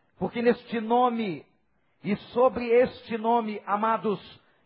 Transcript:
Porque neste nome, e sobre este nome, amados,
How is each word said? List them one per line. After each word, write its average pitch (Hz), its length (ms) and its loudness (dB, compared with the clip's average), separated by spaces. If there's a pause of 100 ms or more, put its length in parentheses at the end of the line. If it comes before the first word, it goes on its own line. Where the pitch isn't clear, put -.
(180)
Porque 185 240 -6
neste 233 380 0
nome, 226 680 0 (560)
e 202 140 -2 (160)
sobre 240 360 2
este 233 480 2
nome, 220 480 -2
amados, 208 560 -2 (460)